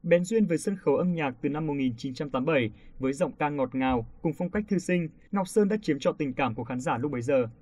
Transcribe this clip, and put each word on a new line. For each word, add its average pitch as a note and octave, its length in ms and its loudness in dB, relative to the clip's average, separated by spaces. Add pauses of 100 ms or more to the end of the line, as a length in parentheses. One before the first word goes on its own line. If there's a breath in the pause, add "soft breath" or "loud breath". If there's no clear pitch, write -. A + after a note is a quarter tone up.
Bén F3 220 4
duyên A3 200 4
với E3 120 0
sân G3+ 180 -2
khấu C#3+ 200 2
âm F3+ 180 2
nhạc D3 280 -2
từ D3 80 0
năm D#3 180 -2
một D3 60 -2
nghìn C3 240 0
chín C3+ 160 -6
trăm D3 160 -6
tám B2+ 160 -2
mươi D#3+ 80 2
bảy, A#2 180 2 (280 loud breath)
với C3 140 0
giọng C3+ 180 -2
ca D3 180 -2
ngọt C3+ 260 -2
ngào C3 320 0 (140)
cùng D#3+ 120 0
phong F3+ 160 -4
cách G#3+ 200 -4
thư F#3+ 100 2
sinh, F3 300 0 (220 loud breath)
Ngọc G3 160 -2
Sơn G#3 220 4
đã G#3+ 120 0
chiếm C#3+ 180 0
trọn E3 180 0
tình C#3 160 -2
cảm A#2+ 220 -2
của A#2+ 80 -6
khán B2+ 160 -6
giả C3 180 -2
lúc D3 140 -2
bấy B2 100 -4
giờ. B2 260 2 (140)